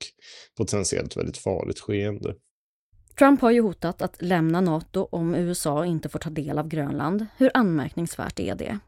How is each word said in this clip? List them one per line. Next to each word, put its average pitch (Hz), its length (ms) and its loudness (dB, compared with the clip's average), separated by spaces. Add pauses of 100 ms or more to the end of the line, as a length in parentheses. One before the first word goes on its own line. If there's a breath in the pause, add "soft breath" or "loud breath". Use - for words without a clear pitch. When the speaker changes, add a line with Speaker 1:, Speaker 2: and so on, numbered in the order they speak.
(580 loud breath)
Speaker 1:
potentiellt - 600 -2
väldigt - 200 -4
farligt - 420 -4
skeende. 104 560 -4 (840)
Speaker 2:
Trump 277 220 8
har 233 100 6
ju 240 100 6
hotat 175 400 -2
att - 200 -6
lämna 170 400 2
nato 175 500 0
om 170 240 -2
U 175 160 0
S 175 140 -4
A 151 200 0
inte 160 240 -2
får 151 100 -6
ta - 100 -8
del 147 300 -4
av 156 80 -4
Grönland. 156 580 -2 (120)
Hur 262 160 6
anmärkningsvärt 170 880 0
är - 160 -2
det? - 320 -6